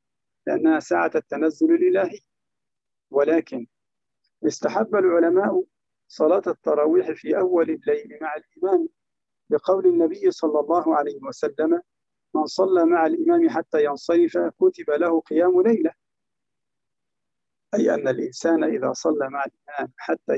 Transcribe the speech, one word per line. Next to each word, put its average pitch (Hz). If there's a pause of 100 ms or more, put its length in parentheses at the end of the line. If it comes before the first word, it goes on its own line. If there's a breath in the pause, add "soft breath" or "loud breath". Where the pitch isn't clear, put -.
(480)
لأنها 156
ساعة 170
التنزل 156
الإلهي، 359 (920)
ولكن 143 (800)
استحب -
العلماء 202 (440)
صلاة 175
التراويح 156
في -
أول 180
الليل 147
مع 156
الإمام، 339 (600)
لقول 370
النبي 359
صلى -
الله 160
عليه 143
وسلم: 151 (540)
"من 156
صلى 180
مع 165
الإمام 165
حتى 156
ينصرف 165
كتب 175
له 165
قيام 180
ليلة"، 208 (1800)
أي 202
أن 143
الإنسان 131
إذا 135
صلى 143
مع 139
الإمام 135
حتى -